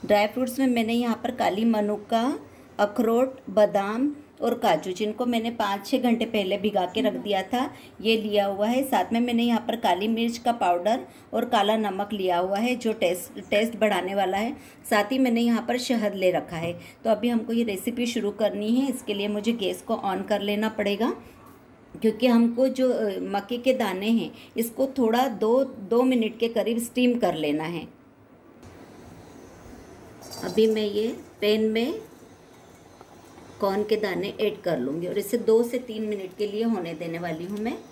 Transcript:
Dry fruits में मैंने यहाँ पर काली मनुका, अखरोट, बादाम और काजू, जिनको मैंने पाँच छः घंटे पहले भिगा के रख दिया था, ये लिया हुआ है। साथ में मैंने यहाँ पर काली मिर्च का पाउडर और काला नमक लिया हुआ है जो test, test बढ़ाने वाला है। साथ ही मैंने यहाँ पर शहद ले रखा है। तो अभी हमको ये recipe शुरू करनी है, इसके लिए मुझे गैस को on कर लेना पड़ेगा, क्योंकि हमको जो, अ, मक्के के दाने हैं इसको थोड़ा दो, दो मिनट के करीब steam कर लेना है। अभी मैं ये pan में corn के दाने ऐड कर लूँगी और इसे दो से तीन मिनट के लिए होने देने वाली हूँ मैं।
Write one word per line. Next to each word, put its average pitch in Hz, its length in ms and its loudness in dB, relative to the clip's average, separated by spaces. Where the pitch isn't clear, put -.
Dry 208 200 4
fruits 247 320 -4
में 269 80 4
मैंने 233 260 2
यहाँ 233 320 0
पर 240 60 0
काली 226 340 0
मनुका, 226 760 0
अखरोट, 226 580 2
बादाम 208 640 2
और 233 160 0
काजू, 180 340 2
जिनको 214 340 -2
मैंने 233 240 0
पाँच 202 360 -4
छः 262 120 2
घंटे 226 260 2
पहले 202 340 0
भिगा 196 280 0
के 220 140 -4
रख 214 120 2
दिया 196 300 -2
था, 247 320 -2
ये 220 160 4
लिया 202 300 0
हुआ 202 200 0
है। 254 160 0
साथ 220 300 2
में 233 80 0
मैंने 240 220 2
यहाँ 233 260 0
पर 226 80 -2
काली 202 320 0
मिर्च 233 300 -2
का 233 140 0
पाउडर 196 540 0
और 233 100 0
काला 220 320 2
नमक 202 360 -2
लिया 185 260 0
हुआ 190 200 0
है 247 180 0
जो 226 160 -2
test, 180 480 -2
test 214 380 0
बढ़ाने 196 360 0
वाला 196 240 0
है। 233 180 -4
साथ 208 140 4
ही 262 140 -2
मैंने 240 220 4
यहाँ 233 280 2
पर 247 100 0
शहद 214 360 0
ले 185 160 4
रखा 165 260 -4
है। 170 240 -6
तो 226 60 0
अभी 214 180 2
हमको 233 240 0
ये 233 120 2
recipe 233 420 -2
शुरू 214 240 -2
करनी 208 500 0
है, 277 100 0
इसके 214 240 -6
लिए 202 140 -2
मुझे 208 240 0
गैस 185 300 -2
को 226 120 -2
on 196 340 -4
कर 202 120 0
लेना 208 280 0
पड़ेगा, 214 480 0
क्योंकि 220 240 2
हमको 233 420 6
जो, 254 240 2
अ, 220 180 0
मक्के 202 380 -4
के 262 140 2
दाने 202 360 0
हैं 208 240 2
इसको 233 300 -2
थोड़ा 247 300 4
दो, 226 360 2
दो 226 380 0
मिनट 240 360 2
के 233 100 0
करीब 226 300 0
steam 247 400 2
कर 180 160 2
लेना 151 300 0
है। 170 240 -6
अभी 196 220 4
मैं 214 200 2
ये 208 300 -2
pan 214 240 2
में 233 300 0
corn 202 220 0
के 208 140 0
दाने 190 440 -4
ऐड 208 220 0
कर 160 160 0
लूँगी 147 280 -4
और 185 120 -4
इसे 208 200 -2
दो 226 240 4
से 233 160 -2
तीन 220 240 -8
मिनट 196 340 -6
के 208 100 -2
लिए 208 180 -4
होने 180 300 -2
देने 165 240 -8
वाली 170 260 -6
हूँ 202 140 -8
मैं। 233 200 -4